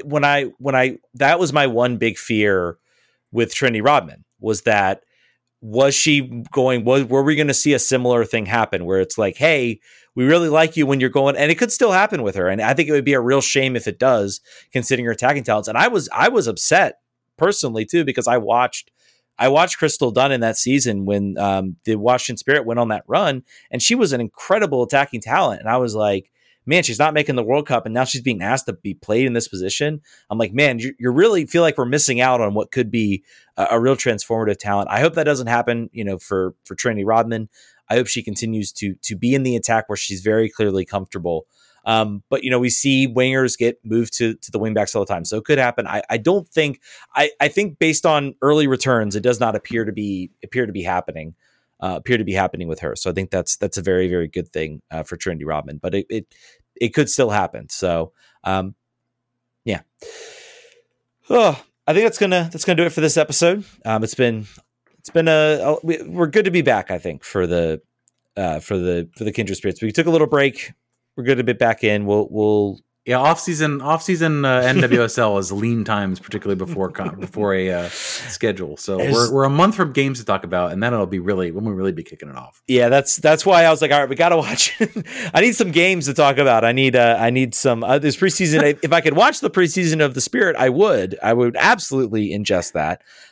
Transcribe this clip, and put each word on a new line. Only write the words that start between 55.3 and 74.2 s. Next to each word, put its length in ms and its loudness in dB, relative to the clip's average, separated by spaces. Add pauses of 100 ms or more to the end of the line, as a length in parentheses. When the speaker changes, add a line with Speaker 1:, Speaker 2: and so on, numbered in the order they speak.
Speaker 1:
Rodman, 320 -6
but 180 -8
it, 140 -4
it, 260 -10 (460)
it 140 -2
could 160 2
still 180 2
happen. 400 -4
So, 440 -4 (320)
um, 300 -4 (920)
yeah. 140 -4 (1500)
Oh, 340 4 (240)
I 60 2
think 140 4
that's 100 -2
gonna, 340 0
that's 140 -8
gonna 140 0
do 60 4
it 80 -2
for 100 -2
this 160 2
episode. 460 2 (200)
Um, 180 0
it's 120 -4
been, 320 0 (520)
it's 120 -18
been 180 2
a, 320 4
a, 220 0
we, 220 -2
we're 240 0
good 180 2
to 40 0
be 120 2
back, 280 2
I 60 -4
think, 260 -8
for 240 -2
the, 360 0 (560)
uh, 220 -4
for 180 -4
the, 360 -2
for 100 -10
the 80 -4
Kindred 260 -4
Spirits. 240 -6
We 100 -4
took 140 0
a 40 0
little 180 2
break. 440 0 (420)
We're 100 -10
good 120 4
to 80 -2
be 80 0
back 320 0
in. 220 2
We'll, 240 2
we'll 480 0 (260)
Speaker 2:
Yeah, 140 0
off-season, 640 0
off-season, 640 0